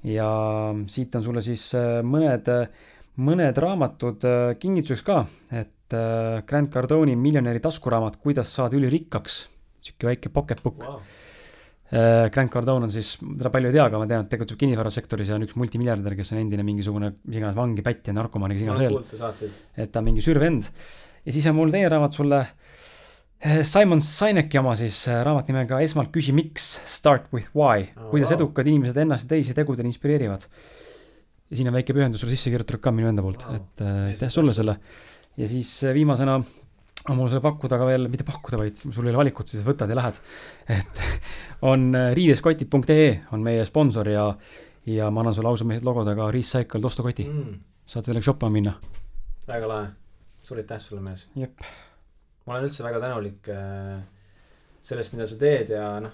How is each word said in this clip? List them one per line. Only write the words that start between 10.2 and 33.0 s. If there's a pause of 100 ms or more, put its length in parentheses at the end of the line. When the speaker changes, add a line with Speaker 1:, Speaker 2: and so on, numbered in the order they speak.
Speaker 1:
pocket
book.
Speaker 2:
Wow. (920)
Speaker 1:
Äh,
Grant
Cardone
on
siis,
teda
palju
ei
tea,
aga
ma
tean,
et
tegutseb
kinnisvarasektoris
ja
on
üks
multimiljardär,
kes
on
endine
mingisugune, (120)
mis
iganes
vangi,
pätt
ja
narkomaan
ja
kes
Speaker 2:
Ma
Speaker 1:
iganes
Speaker 2:
olen
Speaker 1:
veel.
Speaker 2:
kuulnud
ta
saateid. (260)
Speaker 1:
Et
ta
on
mingi
sürvend. (520)
Ja
siis
on
mul
teine
raamat
sulle, (1080)
äh,
Simon
Sineki
oma
siis,
äh,
raamat
nimega
Esmalt
küsi
miks,
Start
with
why. (100)
Speaker 2:
Oh,
Speaker 1:
Kuidas
Speaker 2:
wow.
Speaker 1:
edukad
inimesed
ennast
ja
teisi
tegudel
inspireerivad. (1040)
Ja
siin
on
väike
pühendus
sulle
sisse
kirjutatud
ka
minu